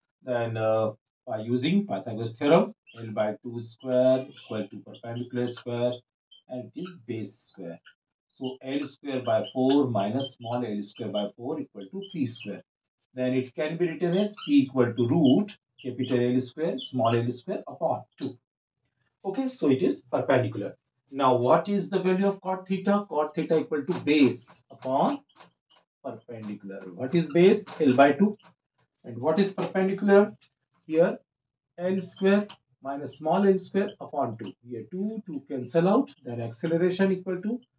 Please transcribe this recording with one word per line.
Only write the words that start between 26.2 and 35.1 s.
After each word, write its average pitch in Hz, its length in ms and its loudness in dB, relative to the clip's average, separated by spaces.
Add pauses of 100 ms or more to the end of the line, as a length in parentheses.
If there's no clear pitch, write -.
What 127 200 -2
is 165 180 2
base? 190 320 6 (140)
L 143 140 4
by 143 200 8
two. 208 240 2 (680)
And 117 140 -12
what 156 220 2
is 196 120 2
perpendicular? 196 840 2 (520)
Here 160 320 2 (600)
L 185 240 -2
square 196 460 2 (360)
minus 139 340 -8
small 170 300 2
L 190 100 6
square - 320 -4 (100)
upon 127 380 -6
two. 98 160 -12 (140)
Here 120 240 -10
two, 208 340 -6